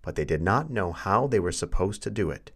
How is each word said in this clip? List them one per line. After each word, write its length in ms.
but 140
they 100
did 160
not 280
know 220
how 360
they 120
were 140
supposed 500
to 80
do 180
it. 260